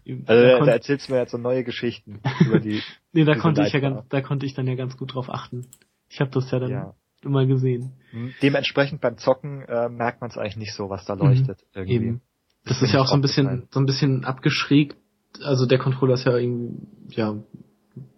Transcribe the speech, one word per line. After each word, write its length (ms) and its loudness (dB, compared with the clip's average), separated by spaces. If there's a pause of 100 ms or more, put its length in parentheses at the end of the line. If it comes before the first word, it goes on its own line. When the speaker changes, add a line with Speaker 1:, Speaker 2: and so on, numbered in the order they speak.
Speaker 1:
Da 80 -12 (140)
Speaker 2:
Also, 160 8
da, 160 8
Speaker 1:
konnt- 100 4
Speaker 2:
da 40 6
erzählst 360 -2
du 40 -4
mir 80 2
jetzt 100 -4
so 80 -6
neue 240 -2
Geschichten 580 -8 (240)
über 140 4
die, 240 -2 (140)
Speaker 1:
<laughs> 160 -20
Nee, 120 4
da 100 4
Speaker 2:
diese 80 -2
Speaker 1:
konnte 200 2
ich 100 2
ja 60 2
Speaker 2:
Lightbar. 240 -2
Speaker 1:
ganz, 60 -20
da 120 -2
konnte 260 -4
ich 80 -8
dann 120 -4
ja 80 -2
ganz 220 -8
gut 180 -12
drauf 160 -8
achten. 360 -10 (440)
Ich 100 -14
hab 120 -2
das 180 -2
ja 80 -2
dann 140 -4
Speaker 2:
Ja. 220 -8 (280)
Speaker 1:
immer 240 0
gesehen. 460 0 (200)
Speaker 2:
Mhm. 300 -10
Dementsprechend 580 0
beim 180 -2
Zocken, 500 -2
äh, 200 -2
merkt 340 -4
man's 140 -10
eigentlich 200 -6
nicht 180 -10
so, 160 -8
was 140 -8
da 100 -6
Speaker 1:
Mhm. 80 -8
Speaker 2:
leuchtet 500 4
irgendwie. 220 -4
Speaker 1:
Eben. 260 -2 (440)
Das 140 -4
Speaker 2:
Ist 40 2
Speaker 1:
ist 120 2
Speaker 2:
mir 0 -
Speaker 1:
ja 60 6
auch 40 4
Speaker 2:
nicht 60 0
Speaker 1:
so 60 2
ein 40 4
bisschen, 260 0
Speaker 2:
aufgefallen. 240 -6
Speaker 1:
so 100 -4
ein 60 2
bisschen 380 0
abgeschrägt. 720 0 (460)
Also 240 0
der 120 4
Controller 360 0
ist 100 -4
ja 120 2
irgendwie, 800 -6
ja, 220 -2 (800)